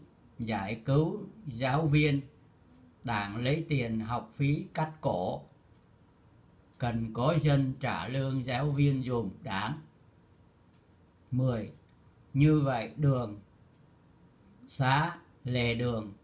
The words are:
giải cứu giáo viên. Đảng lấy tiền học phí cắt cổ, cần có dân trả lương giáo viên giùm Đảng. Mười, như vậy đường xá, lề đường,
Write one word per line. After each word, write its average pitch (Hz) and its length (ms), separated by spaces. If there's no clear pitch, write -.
giải 110 460
cứu 160 420
giáo 131 400
viên. 147 340
Đảng 104 320
lấy 143 320
tiền 117 320
học 113 340
phí 143 400
cắt 160 260
cổ, 107 420
cần 113 340
có 135 300
dân 139 380
trả 98 280
lương 131 380
giáo 131 240
viên 139 320
giùm 117 280
Đảng. 107 360
Mười, 123 420
như 151 260
vậy 123 360
đường 123 440
xá, 139 480
lề 120 300
đường, 113 380